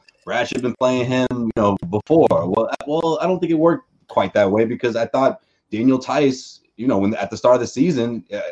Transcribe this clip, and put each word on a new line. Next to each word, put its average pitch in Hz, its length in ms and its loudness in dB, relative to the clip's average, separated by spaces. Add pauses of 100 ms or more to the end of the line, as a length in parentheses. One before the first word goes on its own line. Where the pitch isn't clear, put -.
(260)
Brad 117 220 -4
should - 100 -6
have 120 60 -6
been 120 140 -2
playing 127 280 0
him, 127 260 0
you 117 240 -4
know, 101 220 2 (120)
before." 120 400 4
Well, 87 400 0
I, - 60 -8 (100)
well, 160 360 -2
I 170 60 -2
don't 185 120 0
think 170 120 -2
it 165 40 0
worked 156 320 2 (220)
quite 98 240 -2
that 101 180 4
way, 110 140 2
because 120 320 -2
I 113 80 -2
thought 131 340 0 (320)
Daniel 127 260 2
Theis, 131 640 -2 (160)
you 117 120 -6
know, 120 100 2
when, 101 180 0
at - 140 -6
the 107 80 -10
start 123 180 4
of 123 60 0
the 117 60 -4
season, 120 640 -2
uh, 101 80 -6 (100)